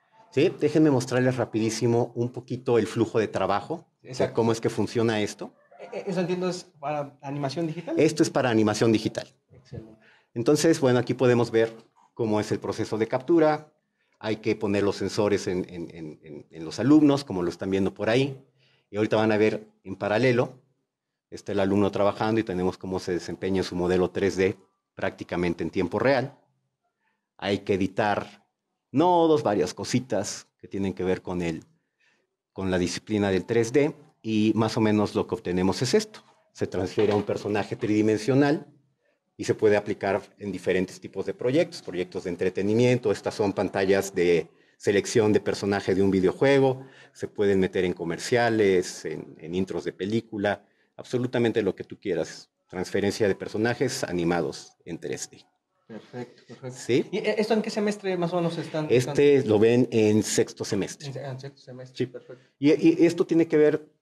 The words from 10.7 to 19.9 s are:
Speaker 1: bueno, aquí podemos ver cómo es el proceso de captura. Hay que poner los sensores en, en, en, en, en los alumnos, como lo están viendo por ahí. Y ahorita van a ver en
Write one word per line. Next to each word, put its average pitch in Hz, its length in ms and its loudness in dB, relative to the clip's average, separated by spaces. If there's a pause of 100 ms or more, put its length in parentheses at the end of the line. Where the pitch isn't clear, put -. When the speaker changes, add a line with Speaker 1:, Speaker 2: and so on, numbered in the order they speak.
Speaker 1:
bueno, 123 180 4
aquí 120 160 -2
podemos 120 360 2
ver 113 220 2 (420)
cómo 107 260 -2
es 104 120 -4
el 98 60 -4
proceso 104 400 -6
de 110 100 0
captura. 151 640 0 (460)
Hay 107 180 -6
que 110 180 -2
poner 101 280 -2
los 101 140 0
sensores 101 500 -2
en, 90 220 -4
en, 85 260 -14
en, 78 280 -16
en, 73 280 -18
en 80 140 -16
los 78 140 -12
alumnos, 143 460 6
como 92 180 -4
lo 85 80 -2
están 95 200 -6
viendo 95 240 0
por 104 160 -2
ahí. 135 320 0 (480)
Y 98 60 -10
ahorita 110 200 0
van 110 160 2
a 107 40 2
ver 107 300 2 (180)
en 95 120 -12